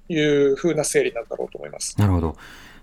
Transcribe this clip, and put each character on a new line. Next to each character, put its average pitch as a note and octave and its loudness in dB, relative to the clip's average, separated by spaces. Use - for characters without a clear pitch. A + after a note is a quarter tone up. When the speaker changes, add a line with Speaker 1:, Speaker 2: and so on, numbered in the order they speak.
Speaker 1:
い E3+ -2
う C#3+ 4
ふ E3+ 0
う D3+ 0
な D3+ 0
整 C#3+ 2
理 B2 -2
な A#2 -8
ん - -10
だ - -10
ろ B2 -6
う - -10
と - -14
思 D2 -12
い - -14
ま - -14
す。 - -8
Speaker 2:
な G#2 4
る F2+ 4
ほ E2+ 2
ど。 D#2+ -4